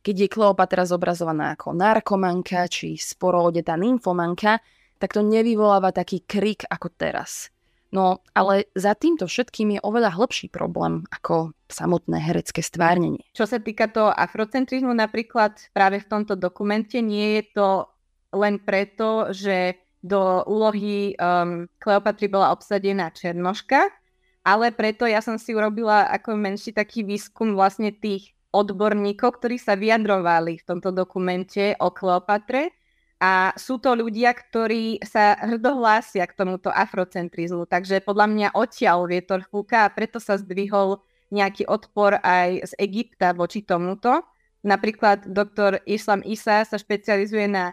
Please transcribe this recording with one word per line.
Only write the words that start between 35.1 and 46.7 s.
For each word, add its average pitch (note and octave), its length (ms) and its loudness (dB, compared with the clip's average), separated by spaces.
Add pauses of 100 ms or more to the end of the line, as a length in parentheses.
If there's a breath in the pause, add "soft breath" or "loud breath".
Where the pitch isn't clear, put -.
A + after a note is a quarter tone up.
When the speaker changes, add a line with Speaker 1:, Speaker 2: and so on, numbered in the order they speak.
Speaker 2:
hrdohlásia A3+ 880 0
k - 80 -18
tomuto F#3 400 -4
afrocentrizmu. F3 960 -4
Takže F#3+ 320 0
podľa G#3 240 2
mňa G#3+ 220 0 (100)
odtiaľ F3+ 480 2
vietor F3+ 400 -2
fúka G#3 400 0
a G3 80 0
preto A3 240 -6
sa G#3+ 160 -2
zdvihol G3 640 -2 (320)
nejaký G3+ 400 -2
odpor G#3 480 2
aj F3+ 480 0
z - 60 -16 (100)
Egypta G3 480 -2
voči F3 320 -4
tomuto. G3+ 640 0 (400)
Napríklad G3+ 640 0
doktor G3+ 560 0
Islam G#3 400 -2
Isa G#3+ 400 0
sa - 80 -10